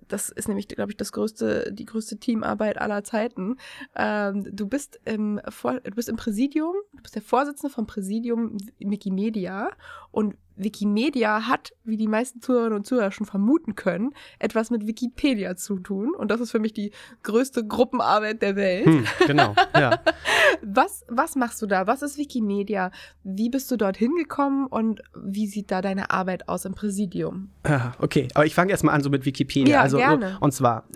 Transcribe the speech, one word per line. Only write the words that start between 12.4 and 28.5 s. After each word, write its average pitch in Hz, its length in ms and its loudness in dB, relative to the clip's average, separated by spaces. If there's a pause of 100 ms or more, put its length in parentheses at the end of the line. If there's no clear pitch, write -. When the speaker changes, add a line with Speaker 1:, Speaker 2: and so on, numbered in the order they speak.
Speaker 1:
Zuhörerinnen 226 360 2
und 208 60 -6
Zuhörer 220 280 0
schon - 140 -6
vermuten 220 500 2
können, 190 360 -2 (280)
etwas 226 300 0
mit 214 180 -2
Wikipedia 226 680 0
zu 190 240 -4
tun. 202 400 -4
Und 202 140 0
das 233 80 0
ist 233 100 -4
für 226 80 0
mich 214 140 0
die 208 180 -6 (320)
größte 240 420 2
Gruppenarbeit 214 760 2
der 202 140 2
Welt. 196 300 2
Speaker 2:
Hm, 147 180 8 (220)
genau, 139 280 4 (200)
ja. - 300 6
Speaker 1:
<laughs> - 40 2 (540)
Was, 247 460 0
was 269 280 0
machst 240 260 0
du 220 40 -2
da? 190 200 2
Was 262 160 2
ist 285 160 -6
Wikimedia? 202 720 -2 (320)
Wie 196 260 -2
bist 262 220 -2
du 254 60 2
dorthin 214 420 0
gekommen 277 480 0
und 220 360 -2 (120)
wie 202 320 -4
sieht 202 240 -8
da 185 120 0
deine 196 280 -2
Arbeit 185 380 -2
aus 175 160 -4
im 190 100 -8
Präsidium? 190 760 -4 (120)
Speaker 2:
Ah, 127 380 2
okay, 143 340 2
aber 147 120 6
ich 156 80 -2